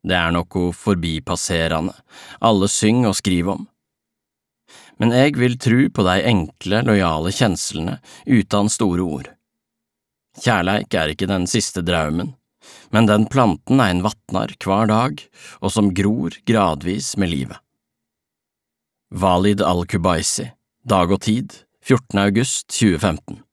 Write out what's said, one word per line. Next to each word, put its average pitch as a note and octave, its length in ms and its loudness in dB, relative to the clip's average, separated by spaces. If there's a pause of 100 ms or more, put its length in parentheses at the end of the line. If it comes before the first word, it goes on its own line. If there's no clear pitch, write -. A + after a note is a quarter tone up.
Det F2+ 80 0
er E2+ 180 2
noko F2 400 -2
forbipasserande, E2 1200 -2 (420)
alle G2+ 320 2
syng A#2 380 2
og F#2+ 100 -2
skriv F2+ 380 -2
om. - 100 -12 (1300)
Men A#2 160 2
eg C#3 240 4
vil B2 200 2
tru A#2+ 360 2
på G#2 120 0
dei F2+ 200 2
enkle, G2+ 600 0
lojale F2+ 480 0
kjenslene E2+ 640 -2 (280)
utan G#2 440 2
store F#2 340 -2
ord. C#2+ 260 -8 (1080)
Kjærleik G#2 560 -2
er D#2 180 0
ikkje F#2+ 180 -6
den F2+ 200 -2
siste - 320 -2
draumen, E2 520 -2 (600)
men A2 160 4
den G#2+ 160 4
planten B2+ 560 2
ein F2+ 240 0
vatnar - 560 -6
kvar G2+ 280 0
dag, B2+ 320 0 (400)
og G2 120 -4
som G#2 200 2
gror G2+ 420 -2 (100)
gradvis F#2 720 0
med F2+ 160 0
livet. C2 240 -6 (1500)
Walid F#2+ 560 2
Al-Kubaisi, F2 880 -2 (340)
Dag F#2 260 2
og G2 140 0
Tid, - 400 -4 (240)
fjortende G2+ 400 0
august - 460 -2
tjue F#2 260 2
femten. - 420 -4 (100)